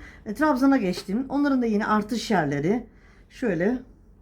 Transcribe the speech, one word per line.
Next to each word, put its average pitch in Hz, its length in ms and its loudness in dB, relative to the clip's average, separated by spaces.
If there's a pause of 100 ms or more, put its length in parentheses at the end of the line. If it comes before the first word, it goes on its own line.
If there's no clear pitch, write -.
(260)
E, 214 80 -8
trabzana 269 440 4
geçtim. 202 520 -4
Onların 277 320 0
da 233 40 0
yine 214 200 0
artış 214 460 -2
yerleri 160 560 0 (420)
şöyle 214 500 -2 (420)